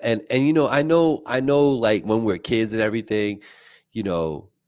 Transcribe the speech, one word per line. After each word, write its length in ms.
And, 260
and, 160
you 60
know, 160
I 140
know, 440
I 140
know, 300
like, 340
when 180
we're 160
kids 340
and 80
everything, 640
you 140
know, 440